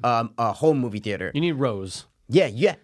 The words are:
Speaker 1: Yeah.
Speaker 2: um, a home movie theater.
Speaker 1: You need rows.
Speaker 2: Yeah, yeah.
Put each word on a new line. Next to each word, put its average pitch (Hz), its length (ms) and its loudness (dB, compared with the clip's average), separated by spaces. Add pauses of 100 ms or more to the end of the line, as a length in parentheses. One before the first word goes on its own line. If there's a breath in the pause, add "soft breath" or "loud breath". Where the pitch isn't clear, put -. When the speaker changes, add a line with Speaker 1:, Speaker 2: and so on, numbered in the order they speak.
Speaker 1:
Yeah. 117 160 2
Speaker 2:
um, 117 180 -4
a 113 160 0
home 156 260 4
movie 110 200 -2
theater. 98 340 -4
Speaker 1:
You 143 80 -2
need 170 120 0
rows. 107 520 -4 (220)
Speaker 2:
Yeah, 156 200 4
yeah. 139 260 0 (100)